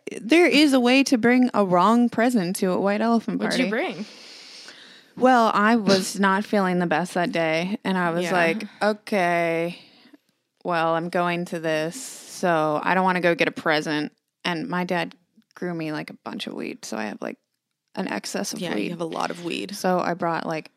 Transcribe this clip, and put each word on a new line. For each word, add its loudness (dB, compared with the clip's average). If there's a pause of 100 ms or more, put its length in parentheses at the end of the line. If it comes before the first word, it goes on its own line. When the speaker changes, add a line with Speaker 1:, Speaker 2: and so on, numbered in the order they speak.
(200)
Speaker 1:
there 6
is 6
a 6
way 4
to 2
bring 4
a 2
wrong 4
present 0
to 0
a 0
white 0
elephant 0
Speaker 2:
What'd -2
Speaker 1:
party. 0
Speaker 2:
you -2
bring? -4 (1080)
Speaker 1:
Well, 6
I 4
was 2
not 2
feeling 0
the 0
best -2
that -2
day, 0
and -2
I 0
was -2
Speaker 2:
Yeah. -2
Speaker 1:
like, 0 (180)
"Okay, 0 (840)
well, 0
I'm -2
going -2
to -8
this, -2
so -2
I 2
don't 2
wanna 2
go 4
get 2
a -6
present." -2 (320)
And -4
my -2
dad -4 (400)
grew -6
me, -6
like, -8
a -18
bunch -10
of -12
weed, -12
so -8
I -6
have, -10
like, -10 (560)
an -6
excess -8
of -12
Speaker 2:
Yeah, -6
Speaker 1:
weed. -4
Speaker 2:
you -6
have -10
a -6
lot -6
of -12
weed. -8
Speaker 1:
So -2
I -2
brought, -6
like, -8